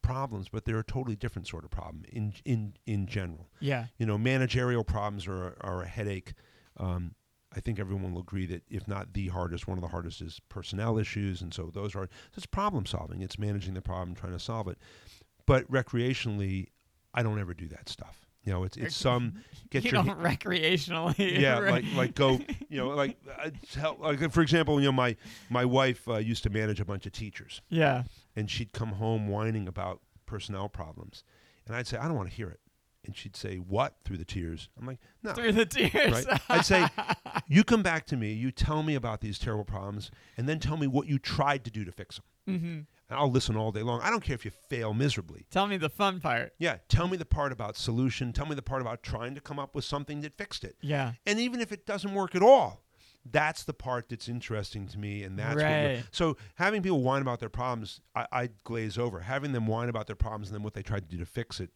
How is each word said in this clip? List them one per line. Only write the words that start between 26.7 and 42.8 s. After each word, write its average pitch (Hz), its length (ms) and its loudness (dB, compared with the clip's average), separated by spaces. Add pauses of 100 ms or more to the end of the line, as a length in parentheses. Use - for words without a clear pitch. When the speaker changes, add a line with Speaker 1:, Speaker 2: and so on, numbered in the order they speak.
Speaker 1:
a 104 60 0
bunch 95 200 -6
of 101 60 -8
teachers. - 580 -12
Speaker 2:
Yeah. 143 340 4 (320)
Speaker 1:
And 107 140 -2
she'd - 240 -4
come 110 200 -4
home 110 340 0
whining 107 400 -2
about 92 340 -6 (240)
personnel 98 420 -6
problems. - 560 -12 (440)
And 113 80 -8
I'd 120 100 -4
say, 120 120 -6
"I 127 100 -4
don't 165 100 0
wanna 95 140 -4
hear 101 180 -8
it." 82 100 -16 (460)
And 101 100 -10
she'd - 200 -14
say, 98 220 -8
"What?" 95 460 -2
through 98 140 -4
the 85 80 -6
tears. 85 440 -6 (100)
I'm 120 80 -10
like, 131 120 -10 (220)
"No." 220 120 -6
Speaker 2:
Through 233 180 2
the 220 160 6
tears. 185 580 4
Speaker 1:
Right? 254 240 2
I'd - 160 6
say, 185 220 8 (300)
Speaker 2:
<laughs> - 300 -8
Speaker 1:
"You 160 160 10
come 226 200 6
back 165 240 0
to 143 100 -2
me, 107 160 0
you 120 180 -2
tell 156 300 2
me 156 140 2
about 113 260 -2
these 104 160 -4
terrible 104 280 -2
problems, 101 440 -6 (280)
and 127 120 0
then 156 100 0
tell 151 180 0
me 143 100 2
what 135 180 4
you 143 140 2
tried 139 460 2
to 120 60 -6
do 107 140 -4
to 87 60 -12
fix - 280 -14
'em." - 360 -8
Speaker 2:
Mm-hmm. 165 240 -4 (320)